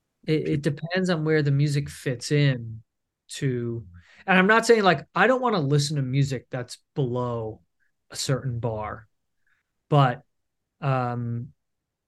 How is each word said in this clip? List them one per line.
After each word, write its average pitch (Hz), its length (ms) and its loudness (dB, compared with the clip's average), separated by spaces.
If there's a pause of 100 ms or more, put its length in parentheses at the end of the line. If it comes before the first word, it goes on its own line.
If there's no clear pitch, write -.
(260)
It, 156 220 0
it 151 140 -2
depends 175 480 -2
on 156 140 -2
where 156 180 2
the 143 80 2
music 143 380 0
fits - 420 -8
in 123 520 0 (480)
to, 120 540 -4 (420)
and 185 120 6
I'm 185 80 6
not 220 200 4
saying, 226 160 6
like, 170 320 4
I 185 120 4
don't 254 140 2
wanna 220 200 0
listen 143 360 0
to 139 60 -2
music 127 480 -2
that's 123 280 -10 (160)
below 120 680 -4 (500)
a - 60 -16
certain 123 440 -4
bar, 110 480 -6 (800)
but, 139 340 4 (600)
um, 120 680 -4 (600)